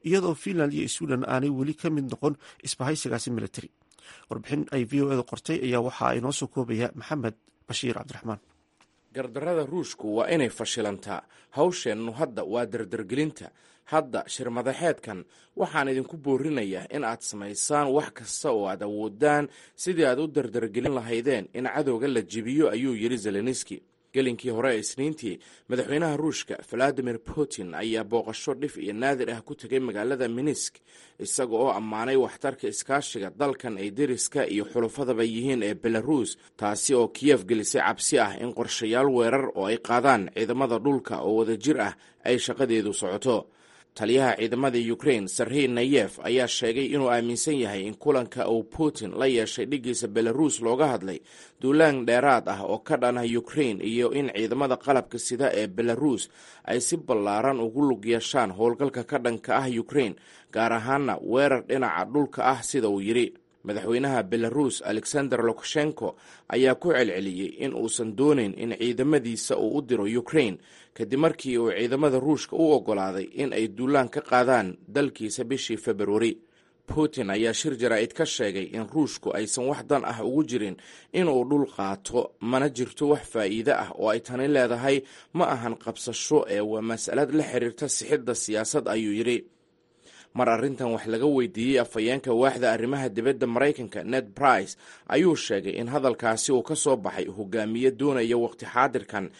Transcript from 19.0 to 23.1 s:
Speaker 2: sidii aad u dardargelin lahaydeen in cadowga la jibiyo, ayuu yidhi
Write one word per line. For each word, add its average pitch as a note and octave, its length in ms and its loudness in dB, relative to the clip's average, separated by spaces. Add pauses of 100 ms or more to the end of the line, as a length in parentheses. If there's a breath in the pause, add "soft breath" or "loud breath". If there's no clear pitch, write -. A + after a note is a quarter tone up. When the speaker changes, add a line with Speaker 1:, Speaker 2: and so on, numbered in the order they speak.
Speaker 2:
sidii E3 300 0
aad B2+ 140 4
u D#3+ 80 0
dardargelin B2 640 -2
lahaydeen A#2 600 -2
in B2 120 -6
cadowga B2+ 420 -2
la B2 140 0
jibiyo, A#2+ 480 0
ayuu B2 240 -2
yidhi A#2 240 -2